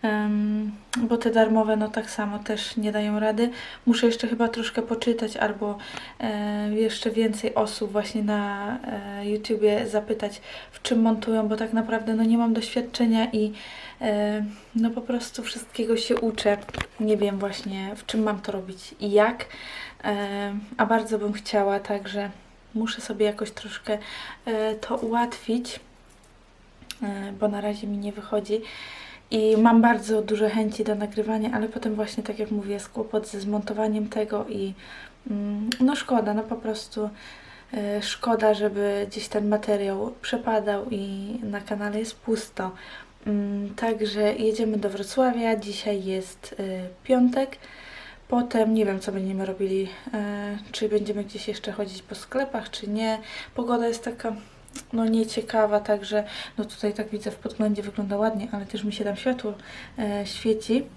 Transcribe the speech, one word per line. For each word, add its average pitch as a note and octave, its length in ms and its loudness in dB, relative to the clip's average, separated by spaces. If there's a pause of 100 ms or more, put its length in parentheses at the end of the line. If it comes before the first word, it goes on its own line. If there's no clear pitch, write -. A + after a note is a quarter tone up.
Em, G#3+ 680 2 (260)
bo A#3 200 2
te A#3 140 2
darmowe, A3 440 6
no G#3+ 120 2
tak A3 220 -4
samo G#3 300 -2
też G#3+ 380 -4
nie G#3+ 140 0
dają G#3 280 0
rady. A3 300 4 (360)
Muszę A#3 220 6
jeszcze A#3 200 2
chyba A#3 200 2
troszkę A3+ 340 -2
poczytać A3+ 560 0
albo, G#3 400 0 (420)
e, G#3 540 0
jeszcze A3 380 2
więcej A3 440 2
osób G#3+ 360 0
właśnie G#3 320 0
na, G#3 600 0
e, G3+ 460 -6
YouTubie G#3+ 580 4
zapytać, G#3 540 -2 (300)
w - 100 -20
czym A3+ 200 4
montują, A3 460 4
bo G#3+ 100 0
tak A3 160 -2
naprawdę, A3 400 0
no, A3 100 4
nie A3+ 140 6
mam A#3 160 4
doświadczenia A3+ 760 2
i, G#3+ 220 0 (480)
e, G#3 440 0 (300)
no, A3+ 140 4
po A#3 120 -4
prostu A#3+ 420 -4
wszystkiego A3+ 540 -2
się A3+ 180 2
uczę. G#3+ 420 2 (420)
Nie G#3+ 180 4
wiem G3 220 2
właśnie, G3 560 -4
w - 100 -16
czym A3 180 0
mam G#3 180 0
to G#3 100 -6
robić F#3+ 480 -8
i G3+ 120 -2
jak, G#3+ 340 6 (580)
e, G3+ 520 -2 (220)
a A3 80 6
bardzo A3 340 2
bym G#3 140 0
chciała, G3+ 460 2
także G3+ 500 -4 (460)
muszę A3+ 260 -2
sobie G#3 240 0
jakoś G#3 260 -2
troszkę, - 460 -6 (480)
e, A3 300 0
to G#3+ 200 -6
ułatwić, A#3+ 840 -2 (1200)
e, G3+ 360 -6
bo G#3 80 2
na G3+ 140 0
razie G#3 260 -4
mi G3+ 100 -2
nie G3+ 140 -4
wychodzi. G#3 500 -2 (720)
I A3 240 6
mam A3+ 240 10
bardzo G#3+ 400 6
duże G#3+ 280 2
chęci G#3+ 340 0
do G#3+ 120 2
nagrywania, G#3+ 580 -2
ale A3 160 0
potem A3 260 -2
właśnie, G#3+ 280 -2
tak G#3+ 160 -6
jak G#3+ 120 -2
mówię, G3+ 220 -2
jest G3+ 160 -8
kłopot A3 380 -2
ze G3+ 120 -8
zmontowaniem G#3 680 0
tego G#3+ 400 0
i, G3 240 -4 (560)
mm, G#3 400 -2 (100)
no C4+ 160 6
szkoda, G#3 380 0
no G#3+ 100 0
po A3+ 120 -6
prostu, G#3+ 540 -4 (640)
e, G#3 280 -2
szkoda, A3 520 4
żeby G3+ 560 2
gdzieś A3 180 -8
ten G#3 200 0
materiał G#3 760 0
przepadał G#3 680 0
i G3 540 -6
na G3+ 180 -6
kanale G#3 380 -4
jest A3 160 -6
pusto. G#3+ 560 -4 (560)
Mm, G3+ 480 -2
także G#3+ 580 2
jedziemy A3 440 2
do G3+ 120 0
Wrocławia, A3+ 640 2
dzisiaj G3+ 480 -4
jest, F#3+ 560 -6
e, G3+ 40 -4 (400)
piątek. B3+ 540 4 (680)
Potem A3+ 460 4
nie A3 120 6
wiem, G3 140 0
co G3 120 -4
będziemy F#3+ 340 -2
robili, F#3+ 420 0 (260)
e, G#3 440 -4 (140)
czy G#3+ 180 -2
będziemy G#3 340 0
gdzieś G3+ 240 -8
jeszcze G#3 240 -6
chodzić F#3+ 300 -6
po - 140 -12
sklepach, C4 540 -4
czy - 200 -8
nie. A3 280 0 (380)
Pogoda A#3+ 320 2
jest A#3 160 -2
taka, A#3 300 -4 (600)
no, A3+ 120 2
nieciekawa, A3 760 4
także, G#3 440 0 (340)
no, A3 80 -2
tutaj G#3 280 -4
tak G#3+ 160 -4
widzę, G#3 220 -6
w - 40 -10
podglądzie G#3+ 460 0
wygląda G3+ 360 -2
ładnie, A3 340 2
ale G3+ 140 -6
też G3+ 180 -6
mi G#3 100 -2
się G#3+ 100 -4
tam G3+ 120 -2
światło, B3 380 -2 (460)
e, G#3 260 -2
świeci. A3 600 0 (120)